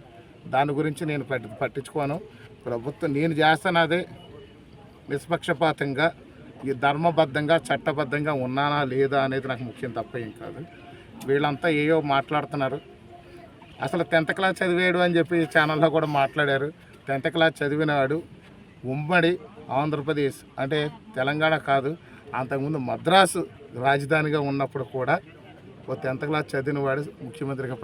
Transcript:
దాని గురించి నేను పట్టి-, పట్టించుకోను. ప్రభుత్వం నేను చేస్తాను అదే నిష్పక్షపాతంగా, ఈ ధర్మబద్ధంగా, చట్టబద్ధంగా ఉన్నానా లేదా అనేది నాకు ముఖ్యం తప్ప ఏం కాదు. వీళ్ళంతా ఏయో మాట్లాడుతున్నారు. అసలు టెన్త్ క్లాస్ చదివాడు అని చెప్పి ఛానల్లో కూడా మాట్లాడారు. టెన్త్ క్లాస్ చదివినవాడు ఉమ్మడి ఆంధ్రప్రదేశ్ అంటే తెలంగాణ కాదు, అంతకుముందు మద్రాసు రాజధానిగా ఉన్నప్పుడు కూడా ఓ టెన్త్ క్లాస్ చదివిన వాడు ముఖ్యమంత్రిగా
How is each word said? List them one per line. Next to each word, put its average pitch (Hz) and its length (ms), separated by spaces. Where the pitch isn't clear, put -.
దాని 143 240
గురించి 156 320
నేను 143 200
పట్టి-, 110 300
పట్టించుకోను. 143 560
ప్రభుత్వం 123 500
నేను 160 240
చేస్తాను 160 440
అదే 165 160
నిష్పక్షపాతంగా, 147 960
ఈ 139 40
ధర్మబద్ధంగా, 151 720
చట్టబద్ధంగా 147 640
ఉన్నానా 143 340
లేదా 135 340
అనేది 131 240
నాకు 127 180
ముఖ్యం 113 300
తప్ప 110 140
ఏం 107 60
కాదు. 110 200
వీళ్ళంతా 143 400
ఏయో 156 160
మాట్లాడుతున్నారు. 139 680
అసలు 170 260
టెన్త్ 165 260
క్లాస్ 185 220
చదివాడు 180 460
అని 170 120
చెప్పి 165 220
ఛానల్లో 156 420
కూడా 156 220
మాట్లాడారు. 139 500
టెన్త్ 139 280
క్లాస్ 160 240
చదివినవాడు 147 580
ఉమ్మడి 165 380
ఆంధ్రప్రదేశ్ 147 600
అంటే 160 160
తెలంగాణ 151 380
కాదు, 139 220
అంతకుముందు 139 380
మద్రాసు 170 500
రాజధానిగా 147 560
ఉన్నప్పుడు 139 340
కూడా 131 200
ఓ 131 140
టెన్త్ 131 260
క్లాస్ 151 240
చదివిన 143 340
వాడు 135 160
ముఖ్యమంత్రిగా 131 580